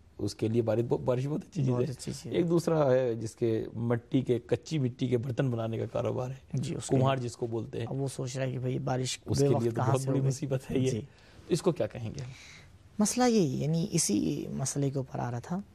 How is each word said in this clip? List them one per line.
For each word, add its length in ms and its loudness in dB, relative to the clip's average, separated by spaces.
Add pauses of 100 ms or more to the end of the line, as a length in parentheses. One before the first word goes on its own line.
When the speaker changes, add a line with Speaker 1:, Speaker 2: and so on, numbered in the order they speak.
(180)
Speaker 1:
اس 160 -4
کے 140 0
لیے 140 4
بارش 200 2
ب-، 220 0
بارش 220 0
بہت 160 -2
اچھی 200 -4
چیز 80 2
Speaker 2:
بہت 80 2
Speaker 1:
ہے۔ 120 0
Speaker 2:
اچھی 220 -8
چیز 140 -12
ہے۔ 40 -10
Speaker 1:
ایک 180 2
دوسرا 420 4
ہے 240 4
جس 200 -6
کے 300 2 (100)
مٹی 480 0
کے، 160 2
کچی 400 -2
مٹی 300 0
کے 100 2
برتن 320 0
بنانے 280 -2
کا 80 -2
کاروبار 440 -2
ہے، 60 -10 (160)
Speaker 2:
جی، 220 -2
اس 120 -6
کے 100 2
Speaker 1:
کمہار 200 4
جس 200 -6
کو 100 -4
بولتے 320 -4
ہیں۔ 80 -4
Speaker 2:
اب 100 -6
وہ 120 -2
سوچ 280 -6
رہا 100 -2
ہے 60 -4
کہ 60 -4
بھئی 200 -2
بارش 460 -2
Speaker 1:
اس 160 0
Speaker 2:
بے 80 6
Speaker 1:
کے 60 4
Speaker 2:
وقت 80 2
Speaker 1:
لیے 80 2
تو 60 -6
Speaker 2:
کہاں 160 2
Speaker 1:
بہت 80 4
Speaker 2:
سے 80 -2
Speaker 1:
بڑی 100 2
Speaker 2:
ہوگی؟ 100 2
Speaker 1:
مصیبت 420 -4
ہے 80 0
یہ۔ 120 4
Speaker 2:
جی۔ 100 0
Speaker 1:
تو 520 -10
اس 100 0
کو 100 4
کیا 140 0
کہیں 280 -8
گے 80 -8
ہم؟ 80 -10 (680)
Speaker 2:
مسئلہ 260 2
یہی، 360 4
یعنی 300 0
اسی 600 0
مسئلے 400 -2
کے 80 -4
اوپر 200 -6
آ 120 -2
رہا 80 -6
تھا 220 -6 (140)